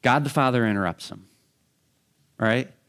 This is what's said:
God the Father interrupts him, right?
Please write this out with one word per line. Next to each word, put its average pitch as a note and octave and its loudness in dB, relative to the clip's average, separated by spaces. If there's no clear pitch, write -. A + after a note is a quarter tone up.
God B2+ 2
the C#3+ -4
Father B2+ 2
interrupts G2 -2
him, F#2+ -18
right? A#2 0